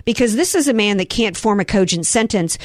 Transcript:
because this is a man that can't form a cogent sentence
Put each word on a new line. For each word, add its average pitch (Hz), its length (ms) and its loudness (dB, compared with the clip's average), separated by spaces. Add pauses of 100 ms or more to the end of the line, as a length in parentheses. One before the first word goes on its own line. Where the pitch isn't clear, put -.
because 233 320 0
this 359 180 0
is 294 140 2
a 247 60 2
man 208 240 2
that 185 100 -2
can't 208 280 -2
form 208 240 0
a - 40 -2
cogent 175 420 0
sentence 214 580 0